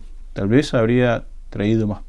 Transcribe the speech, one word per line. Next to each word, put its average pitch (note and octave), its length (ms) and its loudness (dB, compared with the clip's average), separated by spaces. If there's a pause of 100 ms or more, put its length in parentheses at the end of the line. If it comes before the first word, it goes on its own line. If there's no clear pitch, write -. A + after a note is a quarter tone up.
(340)
tal G2 120 -2
vez C3+ 260 4
habría A#2+ 520 2 (240)
traído A2 400 0
más G2+ 200 -6